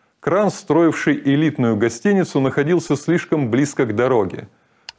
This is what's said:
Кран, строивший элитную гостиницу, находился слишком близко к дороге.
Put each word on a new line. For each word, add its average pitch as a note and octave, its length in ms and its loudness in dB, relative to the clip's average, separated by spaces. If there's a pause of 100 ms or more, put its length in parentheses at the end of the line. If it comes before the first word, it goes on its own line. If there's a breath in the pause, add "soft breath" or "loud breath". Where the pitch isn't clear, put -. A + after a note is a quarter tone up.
(200 soft breath)
Кран, F#3 300 0
строивший D#3 640 0
элитную C#3 600 0
гостиницу, D3+ 640 0
находился C#3+ 560 0
слишком D3 540 -2
близко C#3 360 0
к G#2+ 80 -6
дороге. A#2 540 0 (500 loud breath)